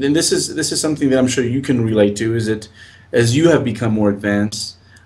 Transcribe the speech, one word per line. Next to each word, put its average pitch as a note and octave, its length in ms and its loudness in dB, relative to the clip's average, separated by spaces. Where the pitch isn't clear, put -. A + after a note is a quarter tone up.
and C#3+ 140 2
this E3 160 0
is, - 240 -2
this D3+ 160 -4
is D#3 80 -4
something D3 300 -2
that C3 100 2
I'm C3 80 4
sure B2+ 160 -2
you B2 180 -2
can B2 220 0
relate G#2 340 2
to, A2+ 180 -2
is A2 120 -2
that G#2+ 220 -4
as A#2+ 240 2
you E3 140 4
have C3+ 160 4
become A2+ 280 -2
more G#2+ 160 2
advanced, G2+ 680 -2